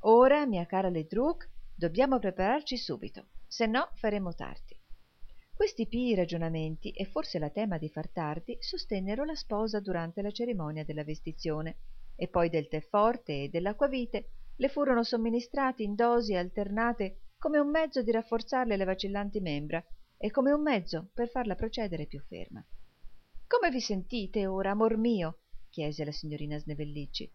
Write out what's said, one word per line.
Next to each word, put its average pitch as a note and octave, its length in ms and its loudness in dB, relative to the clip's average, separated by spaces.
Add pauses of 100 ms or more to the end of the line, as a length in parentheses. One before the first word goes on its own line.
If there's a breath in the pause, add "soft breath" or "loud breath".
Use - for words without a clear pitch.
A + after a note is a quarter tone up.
"Ora, C4 420 8
mia F#3 200 0
cara F#3+ 220 2
Ledruc, F#3+ 640 0 (260)
dobbiamo A#3+ 440 4
prepararci G#3+ 580 0
subito, - 500 -6 (200)
se - 180 -2
no A#3+ 300 0
faremo G3+ 380 -2
tardi." - 460 -10 (720 soft breath)
Questi - 340 0
pii A#3+ 280 2
ragionamenti, E3 760 0
e - 140 -4
forse - 320 -4
la D3+ 120 0
tema G3+ 280 -2
di D3+ 120 -4
far D#3 200 -6
tardi, D#3 500 -4
sostennero G#3+ 680 -2
la D#4 100 -4
sposa G#3+ 440 -2
durante F3 420 -4
la G#3 100 -2
cerimonia E3 540 -4
della D3+ 180 -4
vestizione, D#3 760 -4 (380)
e F3+ 140 -2
poi E3+ 200 4
del D#3+ 180 0
tè D#3 140 -2
forte G#3 600 2
e C#3+ 60 -4
dell'acquavite A3+ 800 0 (260)
le B3+ 140 2
furono C4+ 340 4
somministrati A#3 800 0
in G3+ 120 -2
dosi A#3 400 4
alternate G3+ 1000 -2
come D4+ 220 4
un C#4+ 100 4
mezzo D4+ 340 2
di G#3+ 80 2
rafforzarle A3+ 680 2
le F#3+ 80 2
vacillanti G3+ 540 -2
membra D#3 440 -2 (340)
e G#3 140 -2
come C4+ 200 4
un D4 100 4
mezzo F#3+ 520 0
per A#3+ 160 -2
farla A#3 260 -2
procedere G3+ 500 -4
più C#3+ 160 -10
ferma. - 440 -12 (840)
"Come A#4 220 6
vi B3+ 120 0
sentite G3+ 640 -2
ora, F#3+ 260 0
amor A3 260 4
mio?" G#3+ 420 2 (300)
chiese D3+ 360 -2
la D3 60 -6
signorina D3 480 -4
Snevellicci. D3 760 -6